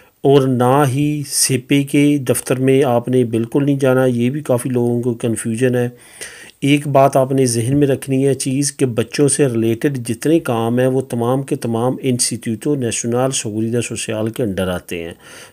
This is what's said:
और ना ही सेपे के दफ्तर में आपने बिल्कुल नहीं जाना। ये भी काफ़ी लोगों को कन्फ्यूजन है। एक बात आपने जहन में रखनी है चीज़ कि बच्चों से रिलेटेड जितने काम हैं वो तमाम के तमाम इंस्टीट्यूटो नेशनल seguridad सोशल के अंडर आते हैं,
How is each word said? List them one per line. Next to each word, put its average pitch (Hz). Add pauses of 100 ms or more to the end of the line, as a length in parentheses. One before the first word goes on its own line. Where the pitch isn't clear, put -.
(240)
और 135
ना 127
ही 147
सेपे 135
के 147
दफ्तर 127
में 135
आपने 127
बिल्कुल 117
नहीं 139
जाना। 131
ये 123
भी 151
काफ़ी 127
लोगों 120
को 120
कन्फ्यूजन 120
है। 123 (680)
एक 143
बात 135
आपने 135
जहन 117
में 143
रखनी 135
है 139
चीज़ 135
कि 139
बच्चों 117
से 139
रिलेटेड 117
जितने 131
काम 120
हैं 131
वो 131
तमाम 127
के 139
तमाम 123
इंस्टीट्यूटो 120
नेशनल 123
seguridad 113
सोशल 110
के 120
अंडर 95
आते 90
हैं, 85 (360)